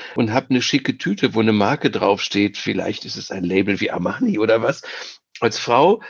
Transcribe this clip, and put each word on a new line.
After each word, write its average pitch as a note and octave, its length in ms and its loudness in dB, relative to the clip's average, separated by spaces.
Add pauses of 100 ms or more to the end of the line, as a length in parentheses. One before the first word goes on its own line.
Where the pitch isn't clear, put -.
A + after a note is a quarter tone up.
(160)
und A2+ 180 2
hab C3+ 160 0
eine B2+ 120 4
schicke C3+ 360 0
Tüte, F#3 380 -2
wo A#2 60 2
eine A2 120 4
Marke G#2+ 380 2
draufsteht. G2+ 640 0
Vielleicht G2 480 -4
ist - 120 -10
es - 120 -12
ein F#2+ 140 -6
Label F#2+ 380 0
wie G2+ 100 -2
Armani G2+ 480 -2
oder A2 220 2
was. - 200 -2 (600)
Als A#2 180 0
Frau C#3+ 500 4